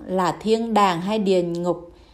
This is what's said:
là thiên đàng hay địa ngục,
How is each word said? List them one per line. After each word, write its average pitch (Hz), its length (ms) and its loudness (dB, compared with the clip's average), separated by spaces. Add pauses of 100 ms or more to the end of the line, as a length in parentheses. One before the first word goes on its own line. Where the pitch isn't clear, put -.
là 185 340 0
thiên 226 340 0
đàng 190 260 4
hay 208 180 -2
địa 185 240 2
ngục, 175 500 -4 (220)